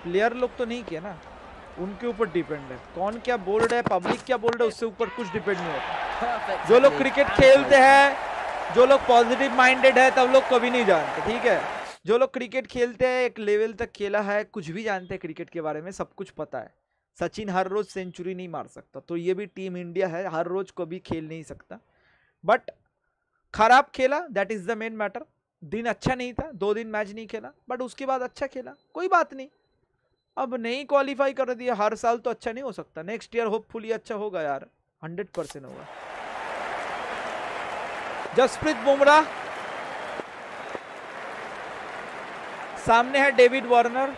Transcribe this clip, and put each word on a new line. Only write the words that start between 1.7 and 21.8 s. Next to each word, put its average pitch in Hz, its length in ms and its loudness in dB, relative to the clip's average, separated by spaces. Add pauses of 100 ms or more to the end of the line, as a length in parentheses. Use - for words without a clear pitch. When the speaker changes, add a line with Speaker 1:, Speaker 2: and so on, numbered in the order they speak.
Speaker 1:
उनके 196 280 -6
ऊपर 226 180 0
depend 151 460 -4
है। 127 60 -12
कौन 202 420 -6
क्या 247 180 0
बोल 196 240 0
रहा 233 140 2
है, 240 60 2
public 202 420 -2
क्या 247 140 -2
बोल 226 140 0
रहा 240 120 -2
है, 226 40 2
उससे 220 180 -6
ऊपर 226 240 -4
कुछ 220 220 -8
depend 196 260 -4
नहीं 170 140 -6
होता। - 480 -6
Speaker 2:
Perfect - 500 -4
Speaker 1:
जो 233 100 10
लोग 269 140 8
Speaker 2:
technique 285 40 -4
Speaker 1:
cricket 269 300 2
Speaker 2:
and - 140 2
Speaker 1:
खेलते 277 280 10
Speaker 2:
play। 277 120 10
Speaker 1:
हैं, 277 360 8 (580)
जो 247 100 10
लोग 269 220 4
positive 240 460 4
minded 254 460 6
है, 262 120 8
तब 254 200 4
लोग 262 180 6
कभी 247 200 2
नहीं 240 160 2
जानते, 165 360 2
ठीक 226 240 -4
है? 180 160 2 (440)
जो 214 120 2
लोग 262 160 2
cricket 240 340 -6
खेलते 247 400 0
हैं, 254 140 0
एक 233 180 -4
level 214 340 0
तक 226 180 -10
खेला 202 280 -2
है, 208 240 -2
कुछ 196 260 -10
भी 190 140 -8
जानते 190 300 -6
हैं 185 60 -10
cricket 165 300 -12
के 170 120 -8
बारे 151 200 -6
में, 180 100 -12
सब 180 220 -10
कुछ 190 160 -14
पता 147 280 -12
है। - 160 -14 (460)
सचिन 196 300 -6
हर 185 180 0
रोज 196 180 -4
सेंचुरी 185 500 -10
नहीं 180 140 -12
मार 147 180 -10
सकता, - 320 -20
तो 170 180 -8
ये 175 160 -2
भी 202 120 -6
team 185 320 -10
India 180 300 -4
है, 170 280 -6
हर 165 100 -2
रोज 190 320 -6
कभी 175 220 -8
खेल 160 280 -8
नहीं 160 160 -14
सकता। - 360 -18 (680)